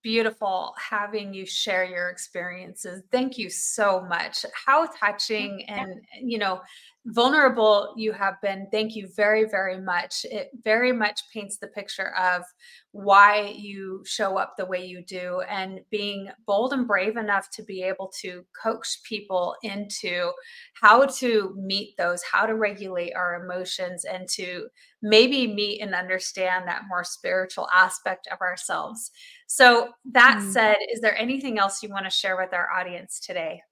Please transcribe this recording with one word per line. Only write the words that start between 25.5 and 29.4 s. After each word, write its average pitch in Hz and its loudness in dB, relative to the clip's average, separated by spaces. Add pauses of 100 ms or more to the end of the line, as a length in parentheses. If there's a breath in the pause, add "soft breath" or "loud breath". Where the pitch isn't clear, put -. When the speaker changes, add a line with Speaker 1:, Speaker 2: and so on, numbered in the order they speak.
Speaker 1:
and 190 -6
understand 185 -2
that - -4
more 180 -4
spiritual 185 -4
aspect 185 0
of 185 -8
ourselves. 180 -6 (340 loud breath)